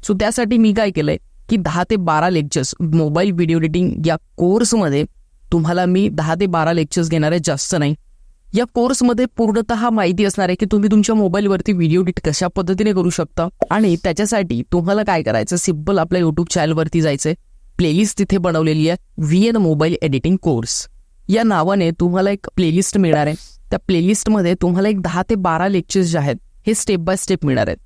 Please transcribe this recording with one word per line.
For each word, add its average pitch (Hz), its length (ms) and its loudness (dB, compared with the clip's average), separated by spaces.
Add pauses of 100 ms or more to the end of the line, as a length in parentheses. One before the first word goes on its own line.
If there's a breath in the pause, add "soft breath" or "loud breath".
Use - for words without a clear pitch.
So 202 160 0
त्यासाठी 226 380 0
मी 220 160 4
काय 208 180 0
केलंय 156 260 -2 (320)
की 226 80 2
दहा 175 320 -2
ते 226 60 2
बारा 165 340 0
लेक्चर्स 147 520 -2
मोबाईल 165 500 2
व्हिडिओ 165 260 0
एडिटिंग 165 500 0
या 165 80 2 (220)
कोर्समध्ये 185 640 2 (480)
तुम्हाला 175 340 0
मी 185 240 2
दहा 160 300 -2
ते 202 60 2
बारा 170 280 0
लेक्चर्स 165 360 0
घेणार 156 220 0
आहे, 175 120 0
जास्त 151 320 -2
नाही. 147 200 0 (580)
या 233 200 0
कोर्समध्ये 247 520 0 (120)
पूर्णतः 226 520 0
माहिती 202 360 0
असणार 190 240 -2
आहे 180 60 0
की 214 160 -2
तुम्ही 208 200 2
तुमच्या 214 240 4
मोबाईलवरती 196 580 0
व्हिडिओ 170 280 2
एडिट 180 240 -2
कशा 160 300 -2
पद्धतीने 190 380 0
करू 180 160 2
शकता 170 380 -4 (220)
आणि 190 340 2
त्याच्यासाठी 185 580 -2 (100)
तुम्हाला 185 320 0
काय 180 200 -2
करायचं, 113 320 -2
सिंपल 170 440 -2
आपल्या 175 220 0
YouTube 165 300 0
चॅनलवरती 160 500 0
जायचंय, 156 320 0 (440)
प्लेलिस्ट 180 420 0
तिथे 196 180 0
बनवलेली 160 520 0
आहे - 360 -6
व्हीएन 202 320 2
मोबाईल 160 440 2
एडिटिंग 151 400 0
कोर्स 120 460 -2 (420)
या 220 140 2
नावाने 185 560 2
तुम्हाला 185 320 0
एक 202 240 -6
प्लेलिस्ट 180 420 0
मिळणार 151 300 2
आहे. 156 80 -4 (340)
त्या - 180 -4
प्लेलिस्टमध्ये 190 720 0
तुम्हाला 175 280 0
एक 202 120 -2
दहा 175 280 -4
ते 226 60 2
बारा 180 320 0
लेक्चर्स 185 400 0
जे 165 100 -2
आहेत 139 180 0 (320)
हे 214 60 2
step 180 360 -2
by 185 140 0
step 180 220 -2
मिळणार 123 220 0
आहेत. 87 180 -6